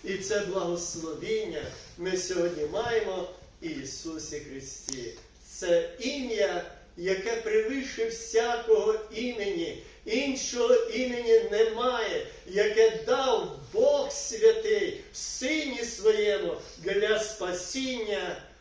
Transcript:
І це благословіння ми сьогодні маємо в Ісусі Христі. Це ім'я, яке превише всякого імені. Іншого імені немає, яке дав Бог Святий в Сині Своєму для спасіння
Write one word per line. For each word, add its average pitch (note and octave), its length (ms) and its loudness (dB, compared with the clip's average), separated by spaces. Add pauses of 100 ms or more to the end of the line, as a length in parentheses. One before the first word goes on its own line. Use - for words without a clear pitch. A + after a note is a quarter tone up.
І F#3+ 140 -4
це G#3 220 0
благословіння F3 1200 -4 (340)
ми F#3 200 -2
сьогодні F3 480 0
маємо G3 640 0 (320)
в E3 40 -10
Ісусі D3+ 760 -8
Христі. C3 760 -10 (360)
Це E3+ 400 2 (100)
ім'я, A3+ 720 0 (260)
яке F#3+ 380 0
превише A3+ 760 0
всякого A3 840 4 (160)
імені. G#3 720 -4 (220)
Іншого B3 720 0
імені A#3 680 2 (100)
немає, A3 760 0 (200)
яке G#3+ 600 4
дав A#3 520 0 (140)
Бог C#4+ 380 4
Святий G#3+ 920 2 (120)
в - 40 -12
Сині C#4 680 -4
Своєму G#3 720 2 (240)
для G3+ 420 2
спасіння G#3 1200 -4 (180)